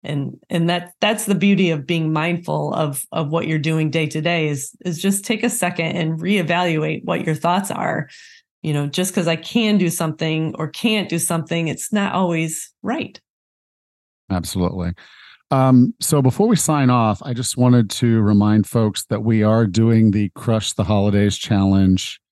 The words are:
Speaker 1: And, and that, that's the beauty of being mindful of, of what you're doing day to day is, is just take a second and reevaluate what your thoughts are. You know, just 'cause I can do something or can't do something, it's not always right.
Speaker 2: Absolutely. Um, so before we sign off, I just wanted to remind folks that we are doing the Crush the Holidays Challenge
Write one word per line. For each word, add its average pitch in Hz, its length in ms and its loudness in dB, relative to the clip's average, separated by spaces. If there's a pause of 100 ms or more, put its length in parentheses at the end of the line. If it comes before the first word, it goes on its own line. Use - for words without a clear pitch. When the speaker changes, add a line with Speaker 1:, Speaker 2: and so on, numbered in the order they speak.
Speaker 1:
And, 143 340 -6 (140)
and 170 200 0
that, 175 300 -4
that's 220 260 0
the 202 80 2
beauty 190 360 4
of 147 160 -4
being 160 260 0
mindful 156 640 -2
of, 143 380 -4
of 151 180 -4
what 160 180 -2
you're 160 100 0
doing 156 320 0
day 160 160 0
to 156 140 -6
day 160 280 0
is, 139 220 -6 (140)
is 170 180 -4
just 196 220 0
take 220 180 -4
a - 80 0
second 170 460 -4
and 160 240 -2
reevaluate 170 840 -2
what 170 220 -4
your 160 80 0
thoughts 180 360 -2
are. - 380 -4 (540)
You 156 100 -2
know, 143 140 -2
just 185 280 -4
'cause 170 140 0
I 165 80 0
can 214 420 0
do 175 120 2
something 160 680 -2
or 156 100 -6
can't 214 400 -2
do 170 100 -2
something, 165 500 -2
it's - 240 -6
not 202 220 0
always 165 580 -2 (100)
right. 247 380 -6 (1080)
Speaker 2:
Absolutely. 87 600 -4 (580)
Um, 131 500 4
so 147 220 0
before 160 260 2
we 220 80 4
sign 143 340 0
off, 113 320 2
I 135 100 -8
just 120 240 -6
wanted 123 340 4
to 117 320 2
remind 104 440 4
folks 110 400 -2
that 107 160 -4
we 110 220 2
are 110 220 4
doing 113 440 4
the 104 200 0
Crush - 420 -4
the 107 120 -2
Holidays 101 520 2
Challenge 95 840 2 (120)